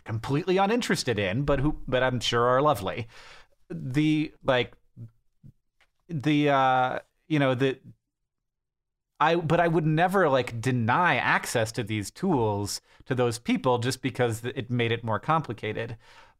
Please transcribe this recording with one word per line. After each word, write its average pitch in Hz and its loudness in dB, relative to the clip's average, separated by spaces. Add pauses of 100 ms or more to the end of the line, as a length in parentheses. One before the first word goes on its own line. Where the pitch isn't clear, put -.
completely 143 -2
uninterested 196 0
in, 101 0
but 143 0
who, 151 0 (100)
but 127 0
I'm 127 0
sure 117 0
are 127 4
lovely. 107 -2 (640)
The, 151 -2 (100)
like, 123 0 (1400)
the, 147 2
uh, 131 2 (300)
you 151 0
know, 131 2
the, 131 0 (1400)
I, 160 4
but 165 2
I 170 2
would 160 0
never, 175 2
like, 123 0
deny 127 2
access 120 0
to 123 -4
these 104 -6
tools 110 -2 (240)
to 135 -4
those 120 0
people 135 0
just 120 -4
because 120 -2
th-, 120 -8
it 117 -8
made 120 0
it 117 -6
more 107 -2
complicated. 110 -4 (440)